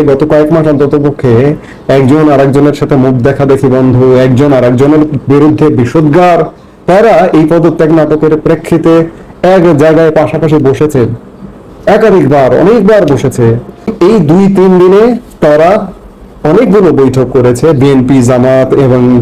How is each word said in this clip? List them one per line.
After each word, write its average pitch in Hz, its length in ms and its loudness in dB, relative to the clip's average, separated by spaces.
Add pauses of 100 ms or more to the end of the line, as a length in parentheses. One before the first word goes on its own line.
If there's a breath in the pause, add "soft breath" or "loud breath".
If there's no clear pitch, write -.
গত 135 120 0 (100)
কয়েক 151 220 0
মাস 160 180 0
অন্তত 139 220 -2 (120)
পক্ষে 131 280 -2 (640 loud breath)
একজন 139 260 0 (100)
আরেকজনের 139 460 0
সাথে 143 240 -4
মুখ 131 100 0 (140)
দেখাদেখি 135 480 -2
বন্ধ, 131 200 0 (300)
একজন 131 320 0
আরেকজনের 131 460 0 (280)
বিরুদ্ধে 151 360 2 (120)
বিষোদ্গার, 160 600 0 (500 loud breath)
তারা 208 240 2 (240)
এই 156 140 2
পদত্যাগ 160 380 0 (100)
নাটকের 156 340 -2 (120)
প্রেক্ষিতে 165 480 -2 (640 loud breath)
এক 180 80 2 (200)
জায়গায় 160 360 2
পাশাপাশি 156 380 -2 (120)
বসেছে, 139 320 -2 (920)
একাধিকবার, 147 540 0 (120)
অনেকবার 208 400 2 (120)
বসেছে। 123 320 -2 (640)
এই 220 80 2 (140)
দুই 185 140 2 (140)
তিন 190 140 2 (100)
দিনে 190 220 2 (400)
তারা 156 260 2 (800)
অনেকগুলো 190 400 2 (120)
বৈঠক 127 340 -2
করেছে, 123 300 0 (160)
বিএনপি, 135 360 0 (120)
জামাত 131 400 0 (160)
এবং 123 160 0 (200)